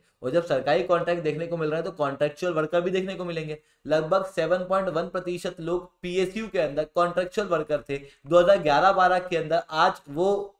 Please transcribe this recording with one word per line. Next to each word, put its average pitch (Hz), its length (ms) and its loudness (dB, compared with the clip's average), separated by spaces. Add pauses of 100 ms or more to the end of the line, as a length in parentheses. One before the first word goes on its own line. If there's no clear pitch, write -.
(240)
और 131 80 -4
जब 170 140 2
सरकारी 151 380 0
contract 170 400 0
देखने 156 240 -4
को 170 100 -4
मिल 156 120 -2
रहे 151 80 -2
हैं 165 80 -4
तो 147 80 -6
contractual 147 600 -2
worker 156 280 0
भी 175 100 -2
देखने 185 240 -2
को 175 100 -8
मिलेंगे। 156 320 -6 (300)
लगभग 160 400 2
सेवन 175 380 -2
पॉइंट 190 240 -2
वन 170 180 -2
प्रतिशत 180 540 -8
लोग 180 280 -4 (120)
पीएसयू 185 460 -2
के 185 120 -2
अंदर 151 260 -2 (100)
contractual 180 520 -2
worker 151 420 -2
थे 139 80 -4
दो 143 420 0
हज़ार 175 200 6
ग्यारह 156 340 4
बारह 185 280 4
के 180 160 -4
अंदर, 160 320 0
आज 170 400 2
वो 190 500 0